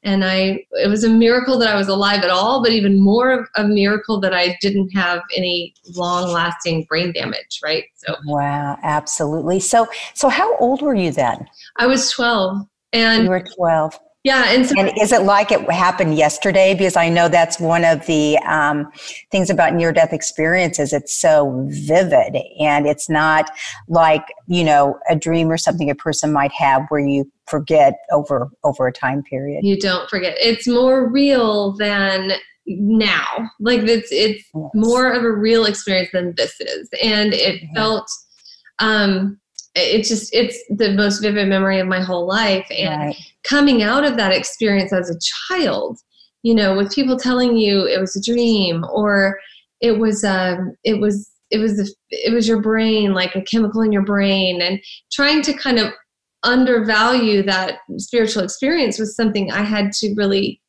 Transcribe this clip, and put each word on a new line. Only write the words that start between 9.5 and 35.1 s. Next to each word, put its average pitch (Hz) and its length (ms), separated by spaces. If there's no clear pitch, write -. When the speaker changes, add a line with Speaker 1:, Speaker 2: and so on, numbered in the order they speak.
Speaker 2:
So, 233 260
so - 160
how 330 300
old 262 240
were 285 120
you 180 160
then? 131 360
Speaker 1:
I 240 80
was 262 240
twelve. 208 480
And 226 320
Speaker 2:
You 180 60
were 185 140
twelve. 160 420
Speaker 1:
Yeah, 262 240
and 254 180
so 285 120
Speaker 2:
And 196 200
is 214 140
it 226 120
like 202 280
it - 180
happened 180 460
yesterday? 185 560
Because 185 240
I 170 140
know 170 180
that's 165 320
one 170 240
of 165 220
the, 151 320
um, 147 520
things 190 200
about 170 240
near-death 165 400
experiences. 160 800
It's 139 200
so 143 540
vivid, 147 720
and 147 280
it's 147 240
not 156 400
like, 160 360
you 175 180
know, 143 340
a 165 40
dream 165 360
or 165 80
something 160 320
a 143 40
person 151 380
might 143 200
have 135 360
where 143 180
you 139 240
forget 151 480
over, 143 360
over 135 220
a 127 80
time 135 300
period. 143 380
Speaker 1:
You 196 160
don't 185 300
forget. 180 320
It's 226 260
more 254 400
real 233 680
than 196 600
now. 202 840
Like, 226 200
it's, 220 300
it's 214 320
Speaker 2:
Yes. 156 180
Speaker 1:
more 233 400